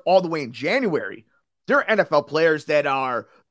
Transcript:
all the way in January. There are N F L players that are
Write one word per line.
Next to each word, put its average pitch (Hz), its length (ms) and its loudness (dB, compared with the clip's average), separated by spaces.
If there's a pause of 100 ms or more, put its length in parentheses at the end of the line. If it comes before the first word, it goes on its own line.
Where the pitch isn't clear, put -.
all 185 160 4
the 180 80 -2
way 160 140 -6
in 120 100 -10
January. 135 720 -4 (420)
There 269 120 2
are 208 120 0
N 214 100 2
F 175 120 -2
L 147 100 4
players 156 440 0
that 147 200 0
are 131 420 -4 (220)